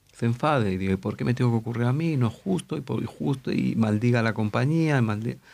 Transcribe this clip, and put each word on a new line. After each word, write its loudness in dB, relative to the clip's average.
se -4
enfade 2
y 0
diga, 0
"¿Por -4
qué -6
me 0
tengo 2
que 2
ocurrir -2
a 2
mí? 0
No 2
es -4
justo, -4
y -6
por, -4
y -4
justo", -4
y 0
maldiga 2
a 0
la 0
compañía, 0
y 2
maldi-, -2